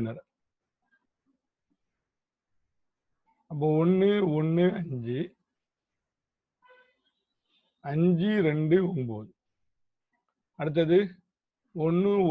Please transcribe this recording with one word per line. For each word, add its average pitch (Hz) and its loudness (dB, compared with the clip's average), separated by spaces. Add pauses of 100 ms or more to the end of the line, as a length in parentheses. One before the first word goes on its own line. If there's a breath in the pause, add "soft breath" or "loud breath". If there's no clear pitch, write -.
நிறை. 113 -12 (3250)
அப்போ 151 -6 (180)
ஒண்ணு 185 4 (280)
ஒண்ணு 165 2 (140)
அஞ்சு 127 -8 (2750)
அஞ்சு 175 2 (180)
ரெண்டு 156 2 (140)
ஒன்பது. 113 -8 (1300)
அடுத்தது 160 2 (880)
ஒண்ணு 190 2 (160)